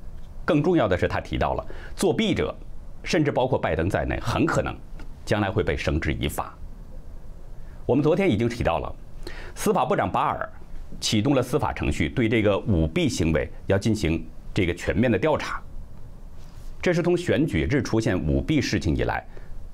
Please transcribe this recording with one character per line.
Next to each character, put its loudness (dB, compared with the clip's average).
更 4
重 4
要 6
的 4
是， 2
他 0
提 -4
到 2
了 -4
作 4
弊 2
者， 0
甚 2
至 2
包 2
括 2
拜 0
登 2
在 2
内， 0
很 0
可 2
能 -4
将 2
来 2
会 2
被 0
绳 0
之 0
以 -2
法。 -6
我 4
们 4
昨 4
天 4
已 4
经 2
提 -4
到 2
了， -6
司 0
法 4
部 0
长 0
巴 2
尔 -2
启 2
动 4
了 4
司 0
法 -2
程 -2
序， 0
对 2
这 4
个 4
舞 2
弊 2
行 2
为 2
要 4
进 2
行 0
这 2
个 0
全 -2
面 4
的 4
调 2
查。 -4
这 2
是 2
从 4
选 2
举 0
日 2
出 0
现 2
舞 2
弊 2
事 0
情 2
以 0
来， -2